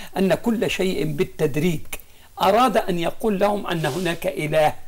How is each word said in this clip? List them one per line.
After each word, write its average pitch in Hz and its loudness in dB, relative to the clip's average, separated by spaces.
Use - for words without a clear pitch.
أن 185 2
كل 220 0
شيء 185 0
بالتدريج. 156 0
أراد 214 4
أن 185 0
يقول 185 0
لهم 202 0
أن 165 -2
هناك 170 -2
إله 151 2